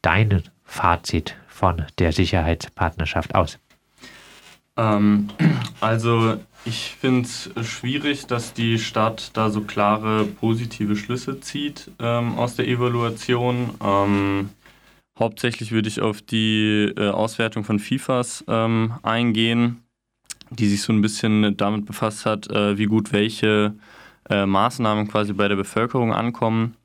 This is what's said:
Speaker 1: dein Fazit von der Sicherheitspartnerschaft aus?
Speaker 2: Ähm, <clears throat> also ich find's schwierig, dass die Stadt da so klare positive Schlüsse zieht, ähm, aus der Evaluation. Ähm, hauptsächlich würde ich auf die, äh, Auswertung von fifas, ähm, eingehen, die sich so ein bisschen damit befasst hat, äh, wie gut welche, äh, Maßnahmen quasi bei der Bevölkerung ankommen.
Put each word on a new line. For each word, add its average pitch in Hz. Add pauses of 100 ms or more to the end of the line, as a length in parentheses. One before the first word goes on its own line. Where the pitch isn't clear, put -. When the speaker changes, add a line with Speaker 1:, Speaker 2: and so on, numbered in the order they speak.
Speaker 1:
dein 98 (200)
Fazit - (120)
von 85 (140)
der 85
Sicherheitspartnerschaft 85
aus? - (1160)
Speaker 2:
Ähm, 104 (240)
<clears throat> 120
also 113 (300)
ich -
find's 127 (140)
schwierig, 143
dass 120
die 113
Stadt 110
da 110
so 104
klare 107
positive 113
Schlüsse 127
zieht, 143 (100)
ähm, 120
aus 120
der 123
Evaluation. 120 (140)
Ähm, 101 (680)
hauptsächlich 113
würde 110
ich 107
auf 107
die, 107
äh, 104
Auswertung 110
von 104
fifas, 127
ähm, 113
eingehen, 117 (720)
die 110
sich 101
so -
ein 107
bisschen 107
damit 104
befasst 110
hat, 107
äh, 104
wie 107
gut 107
welche, 107 (560)
äh, 101
Maßnahmen 107
quasi 104
bei 101
der 101
Bevölkerung 113
ankommen. 113